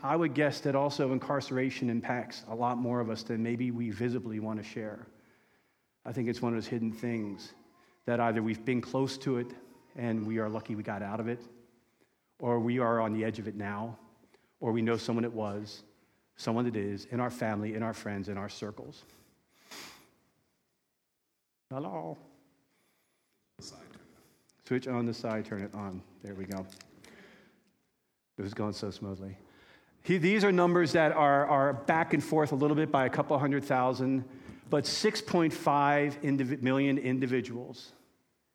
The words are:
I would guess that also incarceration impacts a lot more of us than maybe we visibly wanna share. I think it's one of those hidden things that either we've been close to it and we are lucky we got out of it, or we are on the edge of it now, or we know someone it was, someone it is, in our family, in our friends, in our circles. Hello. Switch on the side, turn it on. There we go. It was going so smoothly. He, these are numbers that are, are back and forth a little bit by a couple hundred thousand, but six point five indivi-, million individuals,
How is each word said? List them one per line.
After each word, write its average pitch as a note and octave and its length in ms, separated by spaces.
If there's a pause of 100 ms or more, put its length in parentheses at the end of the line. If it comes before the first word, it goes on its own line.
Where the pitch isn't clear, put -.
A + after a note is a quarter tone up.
I C#3 120
would D#3+ 200
guess D3 240
that C#3 160
also C#3 360
incarceration C3 800
impacts A#2 600
a A2 40
lot A#2+ 240
more B2 220
of A2+ 100
us A2 140
than A2+ 180
maybe A#2+ 300
we A#2+ 180
visibly A2+ 500
wanna A2 220
share. G#2+ 460 (1000)
I A#2+ 80
think A#2+ 160
it's A#2+ 120
one A#2+ 120
of A#2 40
those G#2+ 100
hidden A2+ 260
things A2 600 (520)
that A#2+ 160
either A2+ 200
we've A2 220
been B2 160
close C3+ 380
to B2+ 220
it B2 80 (500)
and A2+ 280
we A2+ 120
are A2 100
lucky A2 260
we G#2 80
got G2+ 200
out G#2 180
of A2+ 80
it, A#2+ 140 (1000)
or A#2+ 220
we A#2+ 180
are A#2 220
on A2+ 100
the A2 140
edge A2 140
of G#2 100
it G2+ 60
now, G#2 420 (640)
or A#2+ 100
we A#2 100
know A2+ 140
someone A#2 300
it A#2 80
was, G#2+ 500 (540)
someone A#2 280
it A2+ 120
is, G2+ 340
in A#2+ 80
our B2 100
family, G#2+ 440
in A2 100
our A2+ 100
friends, G2+ 360
in G2+ 80
our G2+ 100
circles. A#2+ 560 (2750)
Hello. D#3+ 480 (2500)
Switch B2 240
on A#2+ 180
the A#2 80
side, A2 300
turn G#2 180
it G2+ 140
on. G2 260 (220)
There G2+ 120
we F#2+ 100
go. F#2+ 200 (1700)
It - 40
was G2+ 120
going G#2 180
so G2+ 200
smoothly. G2 460 (640)
He, F3+ 140
these F#3+ 280
are G3+ 80
numbers F3 400
that D#3 180
are, C#3+ 360
are C#3 260
back E3 400
and D3 100
forth D3+ 300
a - 20
little D3 220
bit D3+ 160
by C3+ 120
a B2 40
couple C#3+ 280
hundred C#3 280
thousand, C3 580 (460)
but D3 160
six - 360
point D#3+ 320
five C#3+ 680
indivi-, C3+ 400
million C3+ 360
individuals, B2 960 (600)